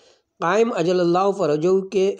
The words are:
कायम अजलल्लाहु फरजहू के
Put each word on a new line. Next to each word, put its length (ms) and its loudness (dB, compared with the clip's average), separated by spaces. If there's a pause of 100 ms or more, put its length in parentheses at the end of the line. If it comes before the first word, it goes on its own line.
(400)
कायम 300 0
अजलल्लाहु 640 0
फरजहू 480 0 (120)
के 100 0 (180)